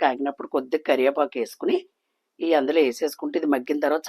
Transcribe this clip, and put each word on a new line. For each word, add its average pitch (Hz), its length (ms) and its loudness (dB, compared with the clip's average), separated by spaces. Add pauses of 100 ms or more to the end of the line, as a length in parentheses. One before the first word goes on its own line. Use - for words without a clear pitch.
కాగినప్పుడు 139 520 -2
కొద్దిగా 139 340 -2
కరివేపాకు 139 520 2
వేసుకుని 349 360 -2 (680)
ఈ 165 40 0 (100)
అందులో 147 280 2
వేసేసుకుంటే 147 540 -4
ఇది 156 140 0
మగ్గిన 143 300 -2
తర్వాత 151 240 0